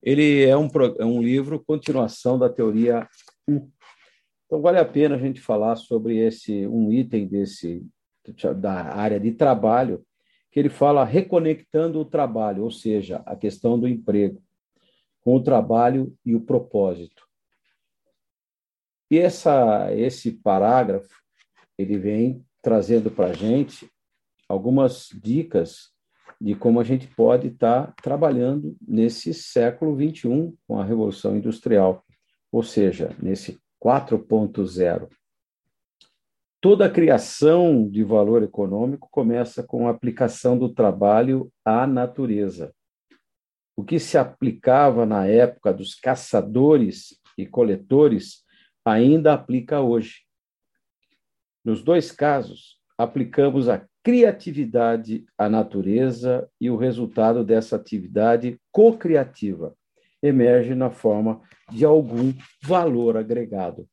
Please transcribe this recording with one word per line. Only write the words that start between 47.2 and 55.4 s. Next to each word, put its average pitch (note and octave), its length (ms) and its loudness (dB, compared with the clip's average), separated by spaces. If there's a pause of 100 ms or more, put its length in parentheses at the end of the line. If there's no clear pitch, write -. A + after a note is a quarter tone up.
e F#2+ 120 -10
coletores A#2+ 960 0 (420)
ainda C#3+ 480 4
aplica C3 480 -4
hoje. A#2 400 -2 (1400)
Nos A2 160 -2
dois E3 300 0
casos, - 680 -4 (200)
aplicamos C3 720 0
a G2+ 180 -4 (160)
criatividade A#2+ 1200 0 (140)
à G#2 100 0